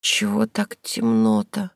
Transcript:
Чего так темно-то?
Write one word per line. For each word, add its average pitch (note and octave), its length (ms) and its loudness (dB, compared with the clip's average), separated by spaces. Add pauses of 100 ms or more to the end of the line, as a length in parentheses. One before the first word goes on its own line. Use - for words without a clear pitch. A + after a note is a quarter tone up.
Чего G#3 440 0
так G#3 360 -4
темно-то? A3 960 0